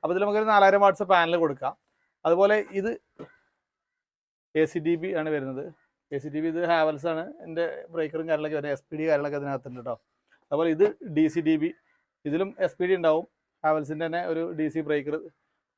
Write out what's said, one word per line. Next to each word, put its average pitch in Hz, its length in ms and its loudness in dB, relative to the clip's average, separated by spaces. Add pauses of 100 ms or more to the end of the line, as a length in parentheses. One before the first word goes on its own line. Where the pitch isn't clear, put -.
അപ്പൊ 165 80 -4
ഇതിൽ 185 120 0
നമുക്കൊരു 208 220 0
നാലായിരം 202 360 8
വാട്ട്സ് 196 220 6
പാനൽ 175 340 4
കൊടുക്കാം. 143 400 -2 (480)
അതുപോലെ 202 460 4
ഇത് 196 300 -4 (1500)
എ 156 100 4
സി 156 140 -4
ഡി 165 160 0
ബി 180 200 -6
ആണ് 156 140 -4
വരുന്നത്. 143 440 -6 (400)
എ 143 60 -6
സി 143 100 -10
ഡി 151 120 -6
ബി 160 60 -4
ഇത് 165 200 -2
ഹാവൽസ് 156 400 0
ആണ്. 165 340 -6
ഇതിന്റെ 165 500 -6
ബ്രേക്കറും 160 380 -6
കാര്യങ്ങളൊക്കെ 151 280 -2
വരുന്നത്, 147 160 -4
എസ് 135 180 -8
പി 156 60 -10
ഡി 156 100 -2
കാര്യങ്ങളൊക്കെ 147 320 0
ഇതിനകത്തുണ്ട് 135 420 -8
ട്ടോ. 120 200 -8 (420)
അതുപോലെ 165 280 0
ഇത് 202 340 0
ഡി 160 220 2
സി 160 140 0
ഡി 160 160 2
ബി, 156 180 -2 (500)
ഇതിലും 180 340 -4
എസ് 190 180 -2
പി 180 100 -2
ഡി 190 80 4
ഉണ്ടാവും. 165 320 2 (380)
ഹാവൽസിന്റെ 156 420 -2
തന്നെ 170 200 -4
ഒരു 165 260 -4
ഡി 156 160 -2
സി 160 120 -4
ബ്രേക്കർ, 147 400 -2 (580)